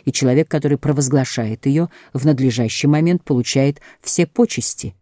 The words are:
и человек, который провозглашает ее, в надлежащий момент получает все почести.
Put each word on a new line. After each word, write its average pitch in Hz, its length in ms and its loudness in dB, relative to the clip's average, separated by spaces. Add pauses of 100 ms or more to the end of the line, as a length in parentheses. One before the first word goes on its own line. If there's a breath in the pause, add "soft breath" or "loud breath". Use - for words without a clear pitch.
и 135 80 -2
человек, 135 360 2
который 143 300 -2
провозглашает 131 880 -2
ее, 156 220 0 (240 loud breath)
в 131 120 -4
надлежащий 127 640 0
момент 165 380 2
получает 135 560 0 (200 loud breath)
все - 260 -2
почести. - 760 -2